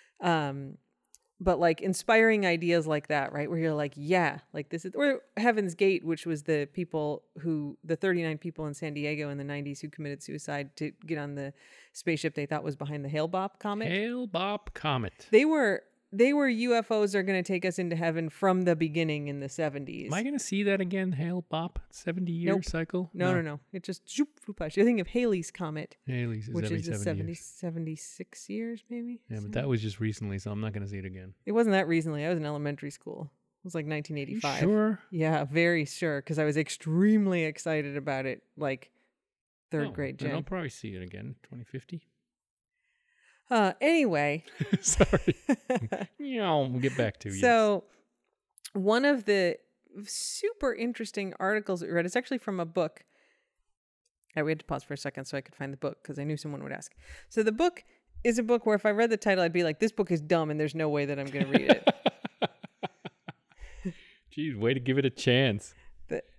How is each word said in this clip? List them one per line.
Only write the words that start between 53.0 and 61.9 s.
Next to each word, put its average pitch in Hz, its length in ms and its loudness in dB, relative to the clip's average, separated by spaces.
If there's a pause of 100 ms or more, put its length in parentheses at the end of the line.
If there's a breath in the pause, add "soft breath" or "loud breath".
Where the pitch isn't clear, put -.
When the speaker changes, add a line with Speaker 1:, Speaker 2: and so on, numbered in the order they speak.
Speaker 1:
Uh, 156 80 0
we 151 80 0
had 156 80 -2
to - 60 -20
pause 139 180 -6
for 143 100 -12
a 143 40 -6
second 139 280 -10
so 143 120 -8
I 135 40 -4
could - 120 -20
find 139 180 -10
the 135 60 -12
book, - 240 -6
'cause 147 160 -12
I 143 60 -6
knew 151 140 -2
someone 143 260 -10
would 139 80 -10
ask. - 240 -10 (340 loud breath)
So 220 140 0
the 214 80 4
book 339 320 0 (400 soft breath)
is 240 160 2
a 233 40 0
book 233 220 2
where 214 100 4
if 202 100 -2
I 214 60 6
read 226 200 2
the 214 60 2
title, 190 260 2
I'd 170 100 2
be 175 100 2
like, 156 160 0
"This 220 120 2
book 196 200 -2
is 160 100 2
dumb 160 280 2
and 151 100 -2
there's 151 140 0
no 156 160 0
way 147 160 0
that 139 140 -4
I'm 139 80 -6
gonna 139 200 -2
read - 240 4
it." - 160 4 (540)